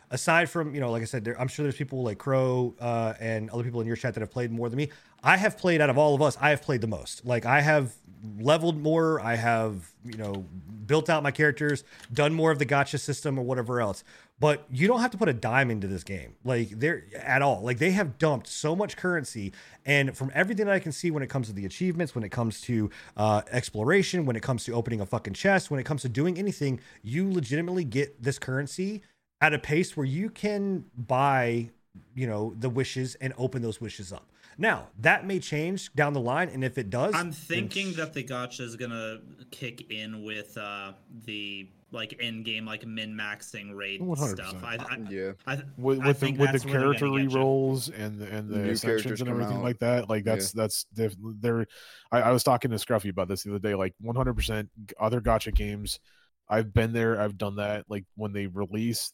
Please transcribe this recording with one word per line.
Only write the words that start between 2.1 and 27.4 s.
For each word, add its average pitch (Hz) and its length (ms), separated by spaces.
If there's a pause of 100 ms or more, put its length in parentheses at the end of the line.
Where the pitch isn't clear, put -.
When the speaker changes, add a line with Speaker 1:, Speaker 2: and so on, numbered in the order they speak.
Speaker 1:
Crow, 127 640
uh, 117 400
and 113 300
other 120 120
people 120 180
in 110 60
your 117 80
chat 117 200
that 110 60
have 104 120
played 123 180
more 117 180
than 117 80
me. 147 140 (320)
I 160 140
have 202 200
played, 170 240
out 147 80
of 127 80
all 147 200
of 131 40
us, 147 200
I 147 100
have 143 120
played 131 180
the 113 80
most. 90 360
Like, 120 220
I 139 140
have 143 340 (460)
leveled 156 360
more, 156 440
I 113 160
have, 110 520 (160)
you 117 140
know, 101 260 (420)
built 156 220
out 156 140
my 143 80
characters, 147 540 (280)
done 151 220
more 160 160
of 143 80
the 143 60
gotcha 139 340
system 135 400
or 127 40
whatever 123 380
else. 101 220 (380)
But 147 300
you 139 180
don't 240 120
have 240 120
to 196 40
put 185 120
a 139 40
dime 117 380
into 101 160
this 95 180
game, 76 300 (100)
like, 120 260
there 120 340 (120)
at 135 240
all. 123 220
Like, 123 160
they 180 140
have 185 260
dumped 151 300
so - 280
much 202 200
currency, 131 560 (340)
and 139 300
from 135 180
everything 196 320
that 196 80
I 185 60
can 160 120
see 170 180
when 147 120
it 123 80
comes 131 160
to 107 80
the 98 100
achievements, 170 500
when 113 100
it 95 60
comes 117 320
to, 110 280 (260)
uh, 107 260 (100)
exploration, 147 720
when 123 100
it - 60
comes 123 220
to 120 80
opening 117 280
a 95 60
fucking 104 280
chest, 196 360
when 139 100
it 120 40
comes 147 180
to 131 60
doing 156 280
anything, 147 440 (220)
you 165 300
legitimately 170 520